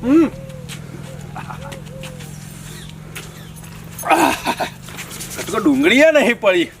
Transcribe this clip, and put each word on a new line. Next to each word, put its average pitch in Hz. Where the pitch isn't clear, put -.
હમ. 285
આ -
તો 214
ડુંગળી 208
એ 320
નહીં 240
પડી 185